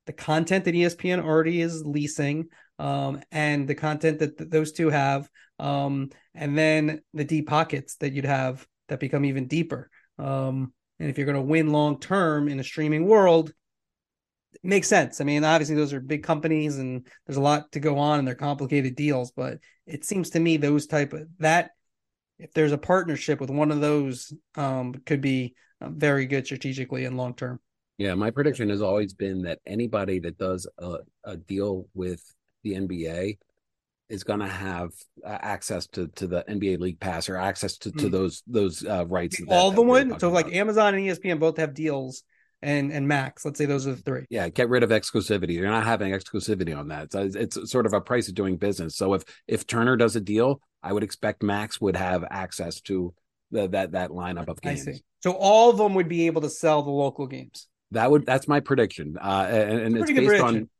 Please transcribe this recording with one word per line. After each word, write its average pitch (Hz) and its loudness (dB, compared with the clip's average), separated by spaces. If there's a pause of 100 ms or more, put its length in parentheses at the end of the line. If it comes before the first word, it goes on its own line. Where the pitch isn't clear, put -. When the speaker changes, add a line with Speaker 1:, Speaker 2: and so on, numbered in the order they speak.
Speaker 1:
the 151 -12
content 165 0
that 180 0
E 175 4
S 170 0
P 180 -2
N 180 0
already 160 2
is 160 -4
leasing, 147 -2 (320)
um, 139 -4 (100)
and 147 0
the 147 0
content 156 0
that 147 -2
th-, 160 -12
those 156 2
two 160 2
have, 139 2 (300)
um, 139 -2 (240)
and 147 -2
then 156 2 (120)
the 151 -4
deep 151 -2
pockets 151 -2
that 139 -4
you'd 139 -4
have 135 -2 (220)
that 139 -8
become 135 0
even 135 -2
deeper. 143 -4 (280)
Um, 135 -4 (260)
and 156 -6
if 135 -6
you're 143 -2
gonna 143 0
win 151 2
long-term 151 2
in 139 -4
a - -6
streaming 156 -2
world, 180 6 (1040)
it - -20
makes 190 2
sense. 175 4
I 143 -2
mean, 147 2
obviously 156 4
those 147 0
are 139 -6
big 147 -4
companies 151 0
and 127 -6 (200)
there's 139 -6
a 139 2
lot 147 2
to 143 -6
go 143 2
on 147 4
and 135 0
they're 127 -2
complicated 139 -2
deals, 139 -2
but 131 -8 (260)
it 160 -12
seems 180 -2
to 170 2
me 165 4
those 147 2
type 147 0
of, 156 -12 (120)
that 160 2 (680)
if - -18
there's 156 4
a 147 2
partnership 156 0
with 131 -6
one 147 0
of 147 0
those, 143 -2 (220)
um, 131 -4 (140)
could 143 0
be, 131 -2 (260)
uh, - -10
very 143 0
good 131 -2
strategically 131 -8
and 127 -6
long-term. 123 -8 (380)
Speaker 2:
Yeah, 98 -2
my 104 0
prediction 127 0
has 101 0
always 101 0
been 95 -4
that 85 -6
anybody 104 -2
that 85 -8
does 92 -4
a, 87 -10 (260)
a 101 -12
deal 95 -6
with 90 -6 (380)
the 101 -6
N 95 -4
B 87 -6
A 92 -6 (680)
is 98 -10
gonna 104 -4
have, 92 -8 (340)
uh, - -12 (120)
access 95 -6
to, 87 -8
to - -8
the 87 -2
N 104 -4
B 95 0
A - -2
League 87 -4
Pass 87 -6
or 92 -6
access 95 -4
to, 104 -10
to 147 -2
Speaker 1:
Hmm. 131 0
Speaker 2:
those, 92 -2
those, 101 0
uh, 90 -2
rights 87 -4
that, 87 -6
Speaker 1:
All 185 6
of 190 0
Speaker 2:
that 226 8
Speaker 1:
them 240 6
Speaker 2:
we 247 6
were 269 6
Speaker 1:
would? 254 -2 (120)
So, 180 2
Speaker 2:
talking 170 2
Speaker 1:
like, 165 4
Speaker 2:
about. 175 -4
Speaker 1:
Amazon 208 4
and 196 0
E 190 0
S 170 -2
P 180 -4
N 160 -2
both 160 2
have 151 -2
deals, 139 -4 (400)
and, 143 -2
and 139 -2
Max, 139 -2
let's 147 -8
say 151 0
those 139 -2
are 131 -4
the - -12
three. 131 -6
Speaker 2:
Yeah, 101 -2
get 123 2
rid 123 4
of 110 6
exclusivity. 101 2
You're 87 -2
not 110 2
having 107 0
exclusivity 95 -4
on 73 -10
that. 76 -10
So 98 -4
it's, 98 -2
it's 104 -6
sort 120 4
of 101 -2
a 101 2
price - -2
of 92 -10
doing 95 -2
business. 90 -4
So 98 2
if, 92 -2 (240)
if - -4
Turner 117 2
does 113 4
a 113 -2
deal, 110 2 (220)
I 90 -4
would 104 0
expect - -4
Max 104 -2
would 95 2
have 90 -2
access 92 -8
to 90 -4 (380)
the, 104 0
that, 95 -2
that 90 -4
lineup 87 -8
of 82 -8
Speaker 1:
I - -6
Speaker 2:
games. 139 -6
Speaker 1:
see. - -10 (180)
So 180 0
all 214 8
of 202 4
them 208 4
would 185 2
be 165 2
able 160 0
to 147 0
sell 151 2
the 143 -4
local 139 -2
games. 131 -16 (240)
Speaker 2:
That 117 4
would, 147 6
that's 131 2
my 143 4
prediction. 95 0
Uh, 98 0
and, 110 2
and 113 0
Speaker 1:
It's - 0
a - 2
Speaker 2:
it's - -
Speaker 1:
pretty - 2
good 208 4
Speaker 2:
based 196 6
on, 117 4
Speaker 1:
prediction. 110 -2 (100)